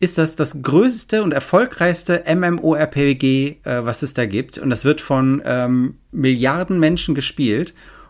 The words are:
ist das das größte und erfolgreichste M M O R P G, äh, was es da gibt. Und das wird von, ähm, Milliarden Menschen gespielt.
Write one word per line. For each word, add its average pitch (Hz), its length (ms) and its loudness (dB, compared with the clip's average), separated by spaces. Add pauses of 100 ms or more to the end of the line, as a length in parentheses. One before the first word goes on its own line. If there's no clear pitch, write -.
ist 180 160 0
das 160 180 2
das 147 280 -4
größte 220 580 2
und 185 100 0
erfolgreichste 175 920 0
M 160 160 0
M 175 180 0
O 160 140 2
R 151 140 0
P 143 260 2
G, 135 500 0
äh, 123 220 -4
was 117 160 -4
es 139 140 -4
da 123 100 0
gibt. 107 320 -4
Und 135 140 -2
das 113 120 -2
wird 147 160 2
von, 135 460 0
ähm, 123 500 0 (160)
Milliarden 143 680 0
Menschen 160 340 0
gespielt. 135 600 -2 (340)